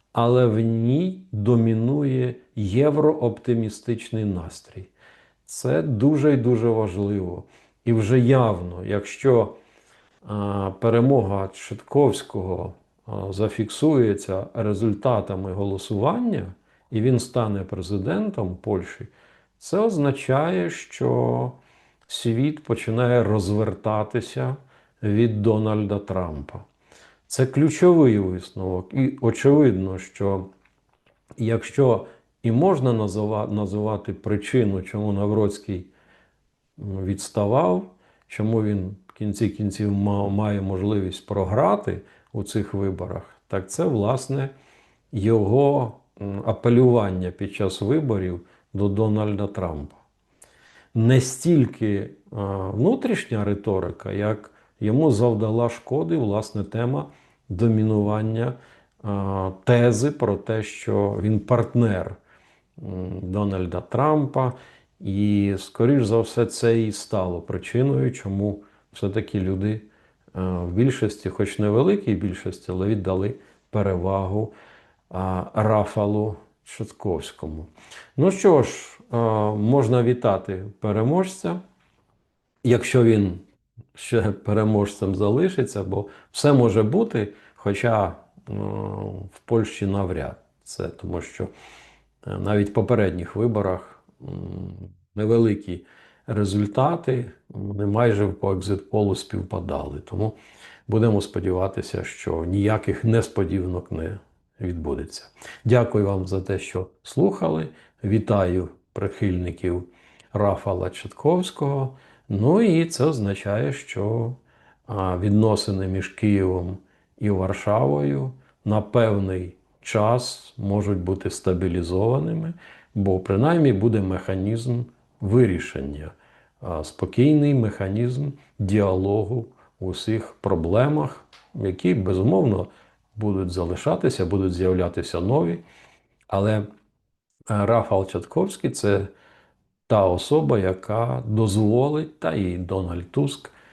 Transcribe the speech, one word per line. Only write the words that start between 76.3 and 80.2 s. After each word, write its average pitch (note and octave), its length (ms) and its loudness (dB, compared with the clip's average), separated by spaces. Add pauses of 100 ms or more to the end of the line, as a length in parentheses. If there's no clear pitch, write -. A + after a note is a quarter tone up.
Чатковському. E2 1000 -8 (500)
Ну E3 140 4
що F#3+ 320 6
ж, - 360 -8 (140)
е, B2 40 -2 (400)
можна A#2+ 460 4
вітати G2+ 640 0 (160)